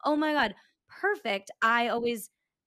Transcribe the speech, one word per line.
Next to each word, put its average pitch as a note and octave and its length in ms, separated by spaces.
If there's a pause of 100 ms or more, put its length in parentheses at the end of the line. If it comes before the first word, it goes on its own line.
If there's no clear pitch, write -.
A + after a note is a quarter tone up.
"Oh D4+ 100
my D4+ 180
God, B3 220 (340)
perfect." A#3 640 (100)
I A#3 280
always, A#3 400 (380)